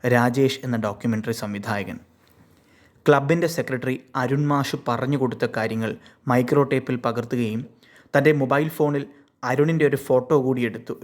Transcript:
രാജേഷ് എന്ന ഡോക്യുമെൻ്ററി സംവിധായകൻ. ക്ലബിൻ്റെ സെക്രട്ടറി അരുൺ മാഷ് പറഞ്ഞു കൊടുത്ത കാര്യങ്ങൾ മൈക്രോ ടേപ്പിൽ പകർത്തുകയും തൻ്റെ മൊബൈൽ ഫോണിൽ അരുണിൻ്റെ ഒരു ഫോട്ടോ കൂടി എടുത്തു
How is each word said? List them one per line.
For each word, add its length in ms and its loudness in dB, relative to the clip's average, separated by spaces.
രാജേഷ് 580 2
എന്ന 140 -4
ഡോക്യുമെൻ്ററി 580 -4
സംവിധായകൻ. 640 -6
ക്ലബിൻ്റെ 440 4
സെക്രട്ടറി 460 -4
അരുൺ 300 -2
മാഷ് 400 -2
പറഞ്ഞു 320 -2
കൊടുത്ത 340 -2
കാര്യങ്ങൾ 400 -4
മൈക്രോ 360 4
ടേപ്പിൽ 340 -2
പകർത്തുകയും 640 -4
തൻ്റെ 200 6
മൊബൈൽ 360 2
ഫോണിൽ 360 0
അരുണിൻ്റെ 440 2
ഒരു 120 0
ഫോട്ടോ 400 2
കൂടി 220 0
എടുത്തു 420 -6